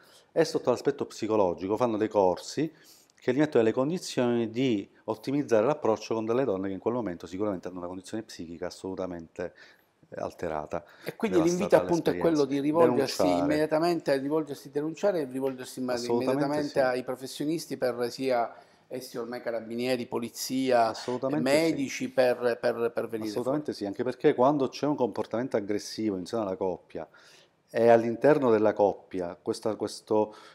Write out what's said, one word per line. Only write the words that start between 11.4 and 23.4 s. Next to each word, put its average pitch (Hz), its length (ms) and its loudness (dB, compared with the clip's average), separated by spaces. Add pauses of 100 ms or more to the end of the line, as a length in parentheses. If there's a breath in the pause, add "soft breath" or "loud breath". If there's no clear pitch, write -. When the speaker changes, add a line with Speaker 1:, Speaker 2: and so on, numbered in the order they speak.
Speaker 2:
l'invito 170 180 4
appunto 170 340 2
è - 60 -2
quello 147 300 2
di 131 100 -4
Speaker 1:
dall'esperienza. 139 60 -2 (240)
Speaker 2:
rivolgersi 123 360 0
Speaker 1:
Denunciare. 90 220 4
Speaker 2:
immediatamente, 156 680 0
a 139 40 4
rivolgersi, 143 540 -4
denunciare 160 500 -2
e 147 100 -2
rivolgersi 131 500 -6
imma-, 123 140 -2
Speaker 1:
Assolutamente 120 380 0
Speaker 2:
immediatamente 143 400 -2
Speaker 1:
sì. - 140 0
Speaker 2:
ai 127 160 0
professionisti, 139 760 -6
per 120 340 -2
sia 123 440 -2 (320 loud breath)
essi 127 320 -10
ormai 117 240 -8
carabinieri, 117 640 -2
polizia, 120 800 2
Speaker 1:
Assolutamente 127 640 -2
Speaker 2:
medici, 143 560 2
Speaker 1:
sì. - 40 -8
Speaker 2:
per, 123 480 2
per, 117 360 0
per 113 140 -4
venire 110 200 -6
Speaker 1:
Assolutamente 123 440 -2